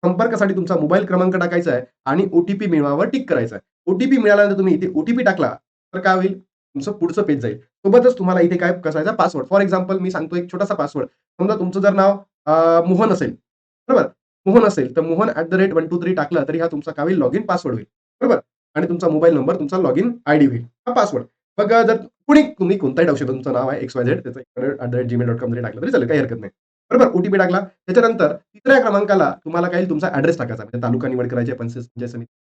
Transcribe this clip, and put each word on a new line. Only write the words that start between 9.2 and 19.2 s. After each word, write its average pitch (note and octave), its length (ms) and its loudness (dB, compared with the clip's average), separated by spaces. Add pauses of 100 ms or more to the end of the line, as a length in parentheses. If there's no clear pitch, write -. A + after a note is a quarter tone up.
For G3 140 4
example, F#3 320 -2
मी F#3 120 -4
सांगतो E3 260 -6
एक F3 160 -6
छोटासा G3 220 -4
पासवर्ड. D3 320 -6 (340)
समजा G3+ 160 0
तुमचं F3+ 240 -4
जर G3 120 4
नाव, G3 300 2 (220)
अ, E3 420 4
मोहन F#3+ 240 2
असेल, C3+ 260 -2 (520)
बरोबर? B3 180 4 (400)
मोहन A3+ 180 6
असेल, C3 320 0
तर E3 40 2
मोहन E3+ 280 0
at E3 160 -4
the E3+ 120 -2
rate F#3 160 2
one D#3+ 120 0
two E3+ 140 -4
three E3+ 160 -2
टाकलं, D#3 340 -2
तरी D#3+ 100 -4
हा E3 140 -2
तुमचा C#3+ 200 -8
काय D3 120 -6
होईल? F#3 120 0
log C3 140 2
in E3 100 -2
password F3 320 -2
होईल, A#2 120 -8 (360)
बरोबर? A#3+ 180 2 (360)
आणि E3 140 -2
तुमचा F3 200 0
मोबाईल D#3+ 260 4